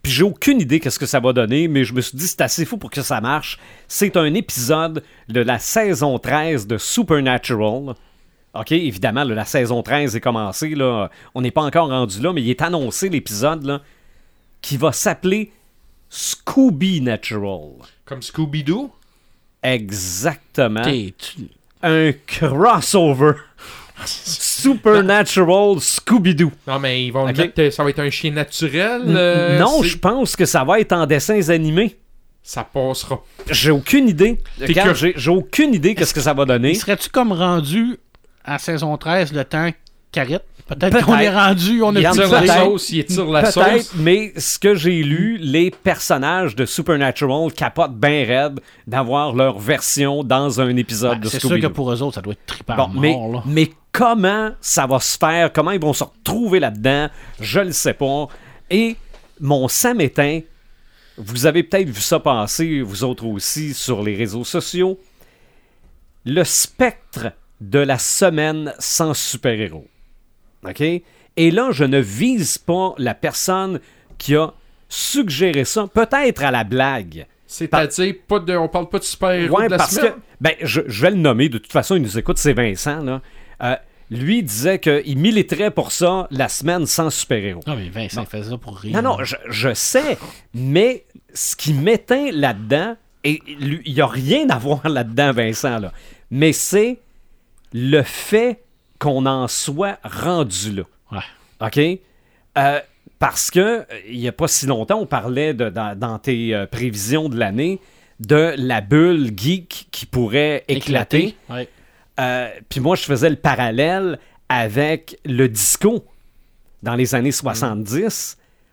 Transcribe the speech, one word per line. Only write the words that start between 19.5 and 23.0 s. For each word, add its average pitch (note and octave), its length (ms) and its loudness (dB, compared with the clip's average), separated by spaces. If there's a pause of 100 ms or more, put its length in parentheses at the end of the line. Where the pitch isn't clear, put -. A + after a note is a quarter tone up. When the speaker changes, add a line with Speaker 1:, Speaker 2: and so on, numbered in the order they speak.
Speaker 1:
Exactement. A2 1160 -2
Speaker 3:
T'es, A#2+ 360 -2
tu - 320 -14 (340)
Speaker 1:
Un D#3+ 280 4 (140)
crossover. D3+ 1080 4 (720)